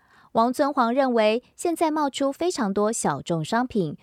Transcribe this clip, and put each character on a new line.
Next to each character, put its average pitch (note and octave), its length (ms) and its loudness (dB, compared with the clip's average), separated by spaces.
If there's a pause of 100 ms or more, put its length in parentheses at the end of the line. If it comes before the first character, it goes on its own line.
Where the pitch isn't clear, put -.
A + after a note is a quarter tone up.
(320)
王 A#3 200 2
村 C#4+ 180 0
煌 A#3+ 220 0
认 C4 220 2
为， A3 280 2 (140)
现 F4 180 -2
在 D#4+ 160 0
冒 D4+ 200 0
出 C#4 200 0
非 E4 200 -2
常 G3+ 240 -2
多 G#3 180 2
小 D3+ 300 -2
众 E3 200 -2
商 A#3+ 240 -2
品， E3+ 360 -2